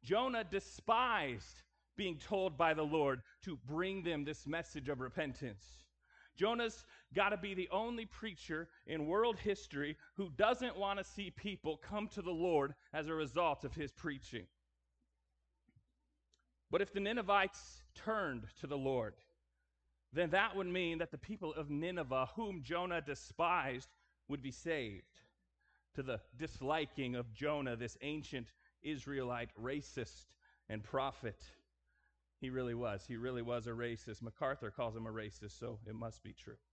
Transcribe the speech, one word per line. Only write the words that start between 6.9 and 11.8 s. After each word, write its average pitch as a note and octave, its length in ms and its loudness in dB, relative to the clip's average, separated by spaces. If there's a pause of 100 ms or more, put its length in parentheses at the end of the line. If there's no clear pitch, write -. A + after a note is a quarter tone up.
gotta G3+ 240 6
be G3 160 -2
the F#3 180 -2
only A3+ 360 0
preacher E3+ 600 -6 (180)
in D#3 180 -2
world G#3 320 4
history D#3 600 -2 (180)
who G3 160 -2
doesn't A3 460 4
wanna G3 260 0
see G3 260 -6
people F3 480 -4
come G#3 300 -4